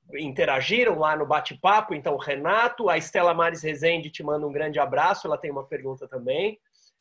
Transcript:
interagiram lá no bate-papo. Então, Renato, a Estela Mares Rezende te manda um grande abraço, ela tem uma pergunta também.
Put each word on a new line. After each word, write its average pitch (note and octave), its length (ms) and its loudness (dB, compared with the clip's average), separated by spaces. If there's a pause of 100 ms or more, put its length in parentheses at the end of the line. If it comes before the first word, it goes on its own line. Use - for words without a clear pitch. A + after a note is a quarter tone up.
(160)
interagiram D#3 840 0
lá D#3 160 2
no D3+ 100 -2
bate-papo. E3+ 680 2
Então, C#3+ 220 -2
Renato, F3 720 0
a D#3+ 80 4
Estela F3 360 2
Mares E3 300 0
Rezende D#3 480 0
te - 100 -12
manda D3+ 240 -2
um C#3+ 80 -6
grande D3+ 260 -2
abraço, C#3+ 460 2
ela D3+ 120 -2
tem D#3 140 -8
uma C#3 160 -8
pergunta C3 400 -8
também. C#3+ 520 -2 (420)